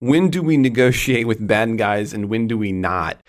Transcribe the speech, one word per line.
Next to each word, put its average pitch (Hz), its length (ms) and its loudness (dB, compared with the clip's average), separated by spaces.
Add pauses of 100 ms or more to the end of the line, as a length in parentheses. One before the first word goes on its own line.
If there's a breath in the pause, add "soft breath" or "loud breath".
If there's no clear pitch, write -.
when 156 300 2
do 175 120 -2
we 156 140 2
negotiate 127 720 2
with 110 200 -2
bad 110 300 0
guys 104 380 -2
and 104 140 -6
when 113 200 -2
do 117 100 -2
we 101 140 -2
not? 90 460 -4 (100)